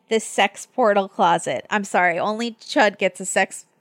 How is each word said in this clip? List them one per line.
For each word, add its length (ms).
the 120
sex 460
portal 420
closet. 600
I'm 140
sorry, 360
only 320
Chud 480
gets 200
a 60
sex 400